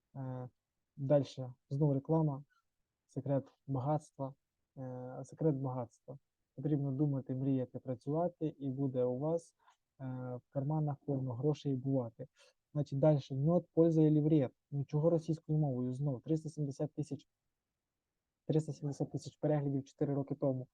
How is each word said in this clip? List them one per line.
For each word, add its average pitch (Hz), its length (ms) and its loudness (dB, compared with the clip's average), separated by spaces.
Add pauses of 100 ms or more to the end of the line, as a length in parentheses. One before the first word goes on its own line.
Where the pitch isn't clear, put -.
(160)
Е, 127 340 -8 (480)
дальше, 135 560 0 (160)
знову 143 240 2
реклама, 143 500 0 (680)
секрет 135 360 -2 (220)
багатства. 139 680 -4 (440)
Е, 127 460 -10
секрет 151 320 0
багатства. 131 640 -8 (380)
Потрібно 139 360 0
думати, 135 440 -2
мріяти, 131 440 -2
працювати, 156 680 -4
і 139 240 -6
буде 131 320 -2
у 123 140 0
вас, 160 380 -4 (460)
е, - 20 -8 (320)
в - 180 -16
карманах 147 520 0
повно 131 280 -2
грошей 143 420 0
бувати. 127 520 -2 (460)
Значить, 143 260 -2
дальше. 147 360 4
Мед, 170 380 2
польза 165 280 6
или 151 200 8
вред? 147 300 4 (200)
Ну, 143 140 -2
чого 151 240 2
російською 160 500 0
мовою? 127 340 0
Знов 131 280 -2
триста 160 280 -2
сімдесят 147 440 -4
тисяч, - 340 -8 (1160)
триста 151 280 0
сімдесят 139 380 -6
тисяч - 240 -10
переглядів 143 480 -2
чотири 139 300 -4
роки 135 220 -4
тому. 131 380 -2